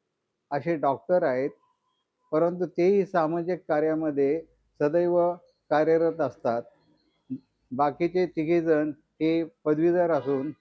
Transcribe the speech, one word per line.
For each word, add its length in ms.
असे 260
डॉक्टर 460
आहेत, 280
परंतु 340
तेही 400
सामाजिक 600
कार्यामध्ये 760
सदैव 540
कार्यरत 500
असतात. 420
बाकीचे 560
तिघेजण 640
हे 540
पदवीधर 680
असून 400